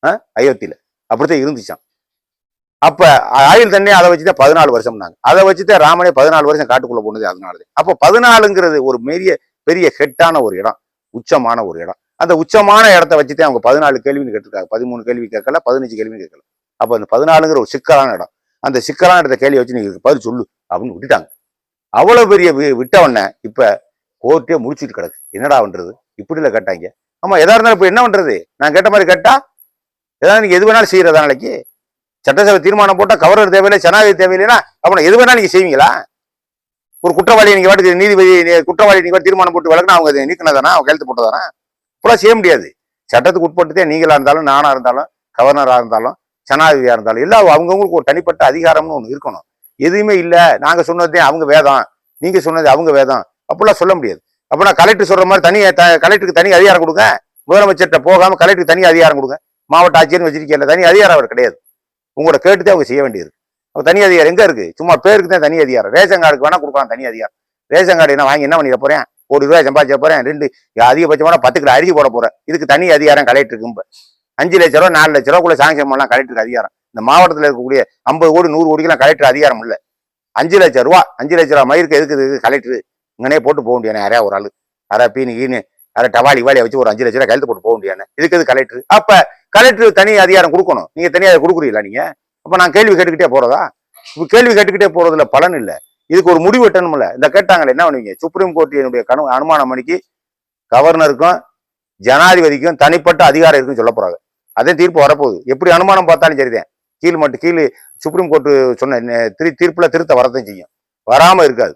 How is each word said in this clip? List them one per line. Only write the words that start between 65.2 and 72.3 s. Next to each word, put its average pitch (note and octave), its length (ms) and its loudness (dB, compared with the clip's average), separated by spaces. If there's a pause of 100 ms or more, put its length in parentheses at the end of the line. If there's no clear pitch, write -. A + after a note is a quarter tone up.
தான் D#3+ 120 0
தனி D#3+ 200 -2
அதிகாரம். A2+ 300 -4
ரேஷன் F#3+ 280 2
கார்டுக்கு C#3+ 240 2
வேணா F3 160 0
கொடுக்கலாம் C#3 300 -4
தனி B2+ 180 -12
அதிகாரம். A2 240 -14 (380)
ரேஷன் F3 260 2
கார்டு D3 160 2
என்ன C#3+ 140 0
வாங்கி C#3+ 180 -2
என்ன D#3+ 120 0
பண்ணிட C3 240 -2
போறேன்? C#3+ 200 -2 (280)
கோடி C#3+ 180 0
ரூபாய் D#3+ 180 4
சம்பாதிச்ச C#3 360 0
போறேன், D#3 260 0
ரெண்டு D3 160 -8 (440)
அதிகபட்சமான D#3 560 0
பத்து B2+ 160 0
கிலோ C#3 160 2
அரிசி F3 220 0
போட C#3 180 2
போறேன், A#2 160 -2 (160)